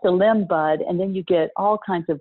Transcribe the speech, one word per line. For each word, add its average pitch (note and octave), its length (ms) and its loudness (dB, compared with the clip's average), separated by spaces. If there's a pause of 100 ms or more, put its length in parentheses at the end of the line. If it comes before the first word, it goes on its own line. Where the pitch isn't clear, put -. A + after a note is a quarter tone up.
the G3 80 2
limb G3+ 340 2
bud, D#3 400 0
and F3 140 -2
then G3 120 -2
you F#3 120 -6
get E3 320 0
all G#3 280 0
kinds F3 240 -4
of D3 120 -4